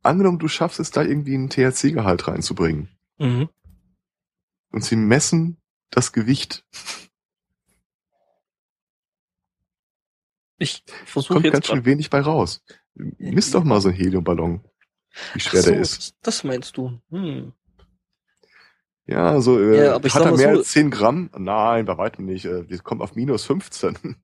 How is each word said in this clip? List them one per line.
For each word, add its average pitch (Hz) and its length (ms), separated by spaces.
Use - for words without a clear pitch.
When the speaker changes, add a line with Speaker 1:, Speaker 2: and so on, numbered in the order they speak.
Speaker 1:
Angenommen, 180 360
du 160 100
schaffst 165 320
es, 160 100
da 147 120
irgendwie 143 320
einen 135 140
T-H-C-Gehalt 127 760
reinzubringen. 80 640
Speaker 2:
Mhm. 131 300
Speaker 1:
Und 110 100
sie 113 140
messen 151 580
das - 220
Gewicht. - 540
Speaker 2:
Ich - 260
versuch 160 300
Speaker 1:
Kommt 165 100
Speaker 2:
jetzt 156 80
Speaker 1:
ganz - 140
schön 110 100
Speaker 2:
grad 117 80
Speaker 1:
wenig 143 240
bei 139 100
raus. 143 420
Misst - 600
doch 185 80
mal 113 160
so 98 80
einen 90 100
Heliumballon, 87 680
wie 92 60
schwer 90 220
Speaker 2:
Ach 85 40
so, 85 60
Speaker 1:
der - 80
ist. - 180
Speaker 2:
das, - 240
das - 220
meinst 127 320
du. 123 240
Hm. 139 440
Speaker 1:
Ja, 87 340
so, 123 180
äh, 110 280
Speaker 2:
Ja, 131 100
aber 135 120
ich 131 80
Speaker 1:
hat 165 80
Speaker 2:
sag 160 60
Speaker 1:
er - 20
Speaker 2:
mal 127 60
Speaker 1:
mehr 143 160
Speaker 2:
so - 60
Speaker 1:
als - 120
zehn 151 200
Gramm? 120 460
Nein, 107 480
bei 92 120
weitem 98 280
nicht. 92 200
Äh, 87 240
wir 90 100
kommen - 220
auf - 140
minus 123 300
fünfzehn. - 800